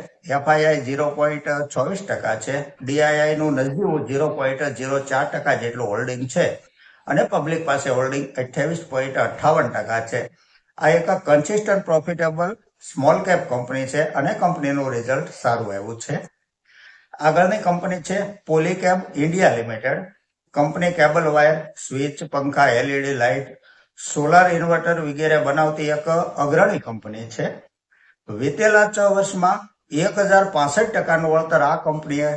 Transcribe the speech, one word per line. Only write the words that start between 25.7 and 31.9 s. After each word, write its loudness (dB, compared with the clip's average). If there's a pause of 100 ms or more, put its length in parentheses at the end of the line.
એક -4 (380)
અગ્રણી 2
કંપની -12
છે. -6 (840)
વીતેલા 2
છ -4 (140)
વર્ષમાં 0 (380)
એક 0
હજાર 6
પાસઠ 0
ટકાનું 2
વળતર 2
આ 0
કંપનીએ -2